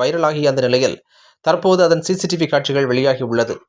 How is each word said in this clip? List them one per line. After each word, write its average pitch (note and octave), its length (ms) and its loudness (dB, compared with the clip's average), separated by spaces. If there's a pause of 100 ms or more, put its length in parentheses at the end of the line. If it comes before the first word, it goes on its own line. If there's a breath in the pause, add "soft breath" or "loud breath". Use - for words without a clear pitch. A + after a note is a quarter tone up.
வைரலாகிய D3+ 520 0
அந்த C3+ 140 -2
நிலையில், B2 320 0 (460 soft breath)
தற்போது F3+ 380 2
அதன் E3 240 2
சி F#3 80 0
சி F3+ 160 -4
டி E3+ 80 -2
வி D#3+ 100 -2
காட்சிகள் C#3 420 0
வெளியாகி C3 400 0
உள்ளது. A#2 240 -2 (140)